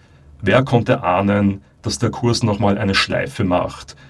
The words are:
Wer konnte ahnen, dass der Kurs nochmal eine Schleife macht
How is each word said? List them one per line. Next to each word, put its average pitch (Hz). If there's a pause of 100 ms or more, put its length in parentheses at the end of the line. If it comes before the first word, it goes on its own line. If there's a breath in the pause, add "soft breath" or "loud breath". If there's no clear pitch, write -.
(420 soft breath)
Wer 127
konnte 123
ahnen, 101 (180 soft breath)
dass -
der 110
Kurs 117
nochmal 101
eine 101
Schleife -
macht - (140 loud breath)